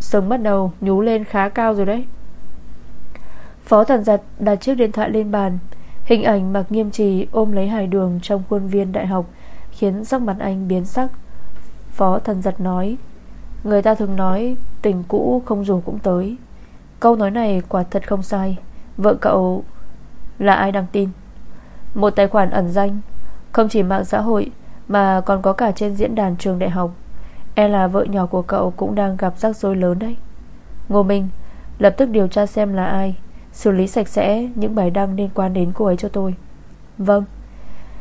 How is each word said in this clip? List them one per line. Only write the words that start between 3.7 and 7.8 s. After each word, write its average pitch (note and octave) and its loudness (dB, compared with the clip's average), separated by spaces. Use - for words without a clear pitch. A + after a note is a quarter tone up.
Thần A3+ 2
Giật G#3 2
đặt G#3 0
chiếc C4 -2
điện A3+ 0
thoại G#3+ -2
lên G#3+ -2
bàn. G3 0
Hình A3+ 4
ảnh F#3+ 2
Mạc G3 -2
Nghiêm G#3+ -2
Trì G3 0
ôm G#3+ 4
lấy G3 4
Hải G#3+ -2